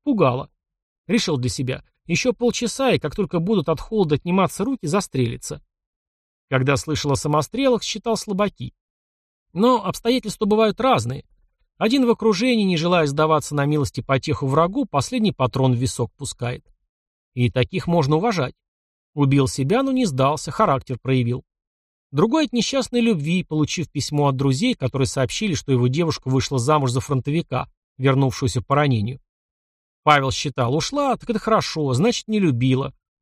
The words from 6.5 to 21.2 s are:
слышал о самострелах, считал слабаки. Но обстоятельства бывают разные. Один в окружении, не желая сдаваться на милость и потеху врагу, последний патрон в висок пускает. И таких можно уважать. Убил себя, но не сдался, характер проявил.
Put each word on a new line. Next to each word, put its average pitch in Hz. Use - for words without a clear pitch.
слышал 147
о 135
самострелах, 208
считал 226
слабаки. 202
Но 220
обстоятельства 220
бывают 214
разные. 151
Один 240
в 233
окружении, 220
не 185
желая 170
сдаваться 156
на 143
милость 147
и 131
потеху 135
врагу, 175
последний 196
патрон 131
в 120
висок 120
пускает. -
И 123
таких -
можно 156
уважать. 175
Убил 139
себя, 180
но 269
не 254
сдался, 139
характер 135
проявил. 127